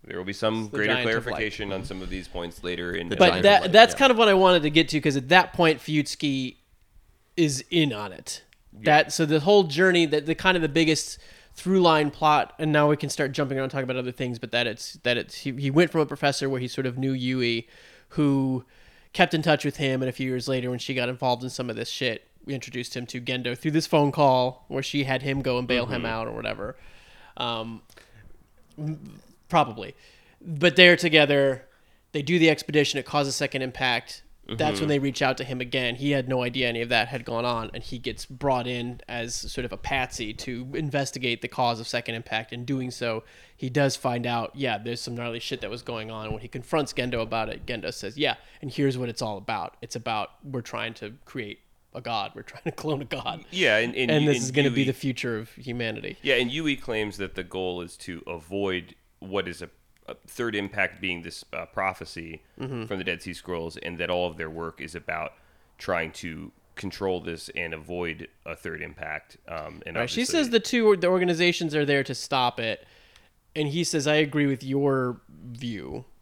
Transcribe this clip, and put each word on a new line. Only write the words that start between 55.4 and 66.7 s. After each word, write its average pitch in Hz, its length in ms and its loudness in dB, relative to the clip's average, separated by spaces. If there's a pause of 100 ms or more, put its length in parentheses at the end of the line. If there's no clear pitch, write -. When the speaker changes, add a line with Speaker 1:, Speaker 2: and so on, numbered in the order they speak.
Speaker 2:
humanity." 113 680 -8
Speaker 1:
Yeah, 135 140 4
and 123 140 2
Yui 151 240 0
claims 107 440 -4
that 98 180 -6
the 92 80 -6
goal 90 380 -4
is 85 160 -12
to 85 280 -12
avoid 90 680 -4 (240)
what 95 260 -4
is 87 160 -10
a, 85 60 -14 (400)
a - 60 -10 (120)
third 117 300 -4
impact 98 440 -4
being 90 220 -4
this, 85 300 -14
uh, 85 140 -10
prophecy 85 760 -6 (160)
Speaker 2:
Mm-hmm. 127 280 -8
Speaker 1:
from 98 120 -6
the 92 60 -6
Dead 87 180 -4
Sea 92 100 -10
Scrolls, 82 460 -8
and 85 200 -10
that 87 120 -2
all 90 180 0
of 80 80 -8
their 80 140 -8
work 82 320 -10
is 78 120 -12
about 80 380 -6 (460)
trying 82 340 -2
to 80 400 -12 (220)